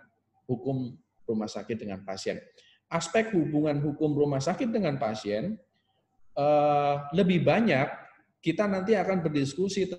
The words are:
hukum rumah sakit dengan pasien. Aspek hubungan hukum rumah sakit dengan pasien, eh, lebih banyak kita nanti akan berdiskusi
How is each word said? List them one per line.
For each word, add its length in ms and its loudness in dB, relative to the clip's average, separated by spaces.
hukum 520 -4
rumah 240 -2
sakit 320 -8
dengan 240 -10
pasien. 360 -6
Aspek 480 0
hubungan 480 0
hukum 320 0
rumah 240 2
sakit 280 -2
dengan 280 0
pasien, 640 -4
eh, 580 4
lebih 320 4
banyak 440 4
kita 240 0
nanti 320 2
akan 280 0
berdiskusi 760 0